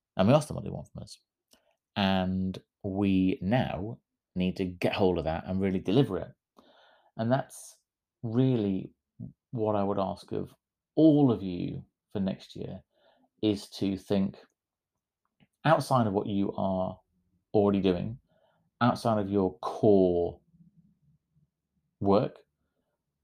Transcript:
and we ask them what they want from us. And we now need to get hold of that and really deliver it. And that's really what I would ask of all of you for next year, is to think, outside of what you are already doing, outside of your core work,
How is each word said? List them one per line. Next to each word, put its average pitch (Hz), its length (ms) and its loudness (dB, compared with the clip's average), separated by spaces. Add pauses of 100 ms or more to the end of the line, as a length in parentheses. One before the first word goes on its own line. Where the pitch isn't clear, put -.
(160)
and 95 120 4
we 127 60 6
ask 147 140 2
them 87 80 -10
what - 80 -8
they 90 80 -8
want - 200 -12
from - 120 -14
us. - 160 -20 (760)
And 92 640 -2 (260)
we 95 580 0
now 101 580 -2 (360)
need 90 220 -2
to 95 80 -2
get 90 280 -4
hold 90 240 2
of 76 80 -4
that 80 200 -4
and 95 160 -4
really 95 180 0
deliver 98 380 0
it. - 140 -10 (840)
And 113 140 -2
that's - 440 -6 (480)
really 113 680 0 (600)
what 107 240 -2
I 101 80 0
would 101 160 -2
ask 95 320 -6
of 98 220 -8 (420)
all 147 360 6
of 98 120 -2
you 90 400 -8 (300)
for 104 60 -6
next 95 360 -6
year, 95 260 -14 (600)
is 104 280 -2
to 98 280 -4
think, 98 400 -2 (1300)
outside 135 400 2
of 98 60 -2
what 104 140 0
you 98 300 -2
are 95 400 -2 (560)
already 101 280 4
doing, 95 360 -2 (640)
outside 120 400 0
of 98 100 -4
your 98 300 0
core 90 800 2 (1600)
work, 101 380 2 (880)